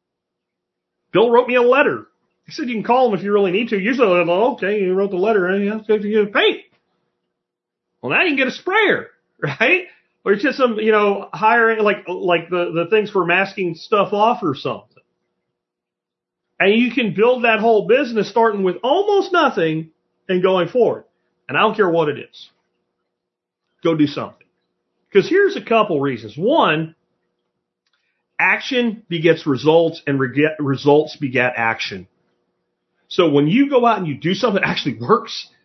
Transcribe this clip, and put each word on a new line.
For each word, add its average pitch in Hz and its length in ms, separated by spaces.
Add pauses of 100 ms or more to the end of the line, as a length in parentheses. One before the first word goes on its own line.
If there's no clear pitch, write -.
(1120)
Bill 226 200
wrote 240 160
me 240 80
a 247 60
letter." 240 460 (380)
He 151 60
said, 277 180
"You 240 60
can 202 80
call 247 240
him 202 100
if 160 60
you 202 80
really 196 200
need 226 180
to." 202 100
Usually, 233 280
they're 180 180
like, 196 280
"Okay, 202 300
you 185 100
wrote 196 180
the 185 60
letter, 196 300
and 196 160
you 202 80
have 214 160
to 214 120
get 208 340
paid." 359 320 (1400)
Well, 127 100
now 262 120
you 370 60
can 277 80
get 262 100
a 240 40
sprayer, 359 560 (180)
<laughs> - 160
right? 262 440 (400)
Or 196 80
it's 208 100
just 262 140
some, 240 220
you 220 120
know, 202 420
higher, 220 480
like, 202 260
like 175 420
the, 175 220
the 170 180
things 214 220
for 185 140
masking 180 500
stuff - 380
off 214 280
or 147 140
something. - 480 (1600)
And 196 140
you 233 180
can 220 220
build 240 300
that 226 160
whole 208 280
business 233 420
starting 214 340
with 180 200
almost 381 500
nothing 165 580 (380)
and 185 120
going 185 280
forward. 190 340 (460)
And 139 80
I 175 40
don't 214 140
care 208 140
what 160 180
it 139 120
is. - 300 (1300)
Go 165 120
do 151 120
something. - 400 (640)
'Cause 196 160
here's 381 300
a 214 40
couple 208 380
reasons. 120 380
One, 175 580 (1400)
action 214 720
begets 165 360
results, 156 600
and 139 120
rege-, 139 400
results 143 580
beget 123 400
action. 110 500 (1040)
So 170 200
when 143 180
you 269 220
go 247 160
out 220 120
and 185 100
you 143 80
do 175 180
something 202 280
that - 60
actually 127 320
works, - 500 (160)